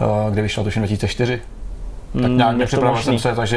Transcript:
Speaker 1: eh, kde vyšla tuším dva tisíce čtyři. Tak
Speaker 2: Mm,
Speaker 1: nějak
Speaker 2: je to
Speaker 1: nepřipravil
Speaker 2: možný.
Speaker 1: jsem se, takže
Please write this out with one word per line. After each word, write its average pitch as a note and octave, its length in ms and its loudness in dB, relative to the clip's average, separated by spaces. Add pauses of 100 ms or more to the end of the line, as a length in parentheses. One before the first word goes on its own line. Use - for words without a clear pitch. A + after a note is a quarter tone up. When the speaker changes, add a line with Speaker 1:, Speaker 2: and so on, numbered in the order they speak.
Speaker 1:
eh, G#2+ 300 2
kde G#2 120 0
vyšla G#2+ 220 -2
tuším G#2 180 -2
dva G#2 60 0
tisíce G#2 200 0
čtyři. B2 320 0 (720)
Tak B2+ 180 0
Speaker 2:
Mm, B2+ 60 2
Speaker 1:
nějak A#2+ 140 6
Speaker 2:
je A#2 40 2
to A#2+ 40 0
Speaker 1:
nepřipravil B2+ 360 2
Speaker 2:
možný. B2 240 0
Speaker 1:
jsem A#2+ 120 0
se, A2 60 -2
takže A2+ 200 0